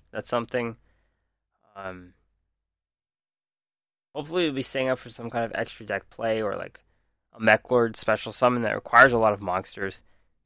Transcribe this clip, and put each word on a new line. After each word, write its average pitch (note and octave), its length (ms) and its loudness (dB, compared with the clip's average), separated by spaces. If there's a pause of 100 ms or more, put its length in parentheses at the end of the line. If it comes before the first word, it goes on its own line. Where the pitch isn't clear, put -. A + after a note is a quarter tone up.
(120)
that's - 180 -10
something. A#2 480 -4 (1000)
Um, F#2 380 -14 (2000)
hopefully D#3 300 -4
you'll D3+ 100 -2
be C3 100 -6
staying C3 260 -4
up B2+ 100 -2
for B2+ 100 -20
some A#2 200 -14
kind A#2 160 -4
of A2 100 -10
extra A2 300 -8
deck G2 240 -6
play A2+ 340 -4
or, G2 140 -4
like, F#2 260 -14 (480)
a A2+ 80 -20
Mech A2 320 4
Lord A#2 240 4
special - 380 -4
summon B2 300 2
that G#2 120 -2
requires A#2+ 380 6
a A#2 40 2
lot A2 160 4
of G2+ 80 -6
monsters. F#2+ 640 -6 (420)